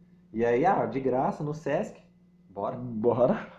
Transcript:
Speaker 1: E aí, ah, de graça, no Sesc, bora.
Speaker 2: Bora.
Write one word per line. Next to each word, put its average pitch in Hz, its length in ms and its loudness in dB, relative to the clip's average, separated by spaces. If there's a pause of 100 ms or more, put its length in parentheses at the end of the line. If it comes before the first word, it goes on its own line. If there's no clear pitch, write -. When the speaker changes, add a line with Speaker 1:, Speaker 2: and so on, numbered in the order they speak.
(340)
Speaker 1:
E 113 120 0
aí, 120 200 4
ah, 180 200 2
de 113 140 -4
graça, 135 440 -2
no 147 100 -4
Sesc, 156 440 -4 (520)
bora. 104 280 -6
Speaker 2:
Bora. 120 560 2 (260)